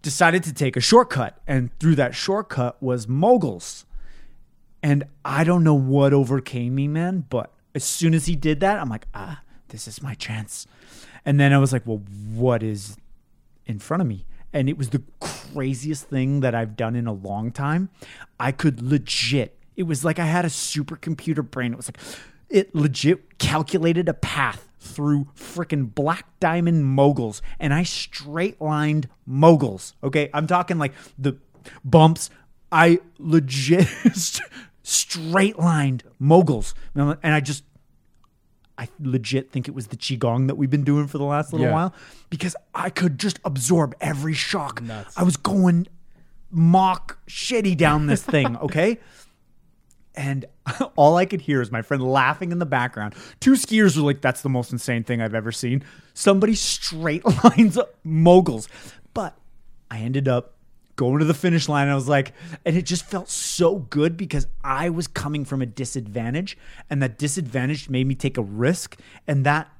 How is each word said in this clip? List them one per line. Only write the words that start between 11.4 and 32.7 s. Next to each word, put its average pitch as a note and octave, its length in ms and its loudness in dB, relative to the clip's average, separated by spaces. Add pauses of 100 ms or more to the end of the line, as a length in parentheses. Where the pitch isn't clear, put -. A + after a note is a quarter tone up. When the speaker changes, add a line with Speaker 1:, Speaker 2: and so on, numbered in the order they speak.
Speaker 1:
I C#3 60 6
was C3+ 120 2
like, B2 140 -4
"Well, A2 160 -6 (320)
what A#2 300 0
is G2+ 340 -8 (680)
in A2 100 -8
front E3 240 -4
of D3+ 60 0
me?" G2+ 180 -6 (260)
And C3+ 160 -2
it D3+ 100 -4
was C3 120 -6
the C#3 140 -4 (160)
craziest C#3 920 -8
thing C3+ 300 0
that B2 160 0
I've A2 200 -4
done A#2 200 -4
in A#2+ 100 -4
a A2 80 -4
long G2 380 -8
time. D#3 380 -2 (500)
I B2+ 120 -2
could C3+ 300 -2
legit, C3 720 -2 (220)
it F#3+ 60 -4
was D3+ 200 -4
like E3 140 0
I E3+ 80 -2
had F3 200 0
a D#3+ 40 -2
supercomputer D3+ 1000 -6
brain. B2 240 -6
It - 40 -10
was B2 120 -14
like, - 100 -20 (500)
it G3 260 2
legit D3 600 0
calculated E3 720 0
a A#2+ 60 -4
path - 520 -4 (120)
through C#3+ 460 -2 (120)
frickin' D3 560 -6
black D3+ 320 -4 (140)
diamond E3+ 480 2
moguls, C3+ 560 2 (160)
and C#3+ 120 -2
I E3 120 2
straight E3 760 -6
lined D3+ 480 -2 (200)
moguls. C3+ 680 4 (100)
Okay, C#3+ 300 0
I'm D3+ 140 -2
talking, F3 320 0
like, C#3 140 -2 (260)
the C3 180 -2 (480)
bumps. D#3+ 460 6 (400)